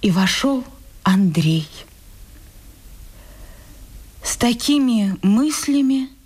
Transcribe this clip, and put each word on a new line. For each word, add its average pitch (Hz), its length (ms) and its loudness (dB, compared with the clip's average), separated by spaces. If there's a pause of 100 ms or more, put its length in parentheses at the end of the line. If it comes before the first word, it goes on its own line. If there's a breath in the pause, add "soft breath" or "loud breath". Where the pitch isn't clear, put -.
и 214 80 2
вошёл 247 540 0 (400)
Андрей. 165 640 2 (2500 loud breath)
С - 140 -8
такими 240 840 0
мыслями 269 880 0 (160)